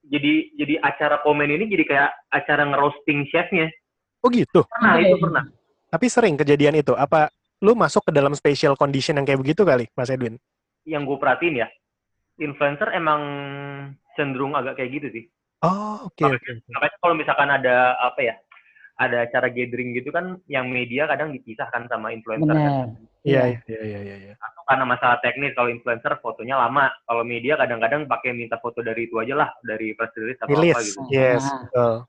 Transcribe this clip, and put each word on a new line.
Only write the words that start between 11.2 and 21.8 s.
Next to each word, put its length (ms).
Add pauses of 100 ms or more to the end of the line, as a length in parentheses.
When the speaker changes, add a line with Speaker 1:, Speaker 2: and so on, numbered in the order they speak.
Speaker 1:
ya, 100 (680)
influencer 560
emang 280 (920)
cenderung 400
agak 240
kayak 240
gitu 80
sih. 140 (420)
Speaker 2:
Oh, 400
oke, 160
Speaker 1:
Makanya, 160
Speaker 2:
oke, 160
oke. 160
Speaker 1:
makanya 320
kalau 160
misalkan 320
ada, 480
apa 240
ya, 140 (680)
ada 240
acara 240
gathering 480
gitu 160
kan, 320
yang 240
media 400
kadang 240
dipisahkan 560